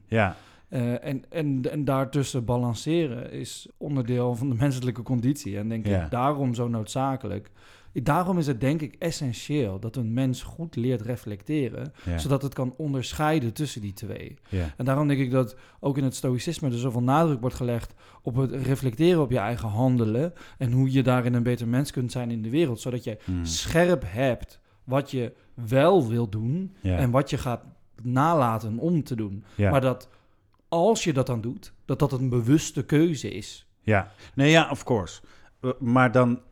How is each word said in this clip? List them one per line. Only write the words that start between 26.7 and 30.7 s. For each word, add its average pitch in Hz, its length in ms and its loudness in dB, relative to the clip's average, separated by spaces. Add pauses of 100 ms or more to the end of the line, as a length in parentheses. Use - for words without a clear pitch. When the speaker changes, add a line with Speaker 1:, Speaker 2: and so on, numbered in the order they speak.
Speaker 1:
Ja. 92 160 2
Speaker 2:
en 123 140 4
wat 143 180 2
je 147 80 -2
gaat 120 240 -6 (420)
nalaten 123 720 2
om 156 260 0
te 127 120 -6
doen. 104 280 -6 (120)
Speaker 1:
Ja. - 160 4
Speaker 2:
Maar 139 100 4
dat 127 280 -2 (580)
als 196 360 2